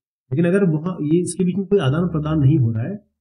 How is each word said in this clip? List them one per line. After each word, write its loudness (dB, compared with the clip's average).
लेकिन 0
अगर 2
वहां -2
ये 2
इसके -4
बीच 0
में -4
कोई 2
आदान 0
प्रदान -2
नहीं 4
हो 2
रहा -4
है -6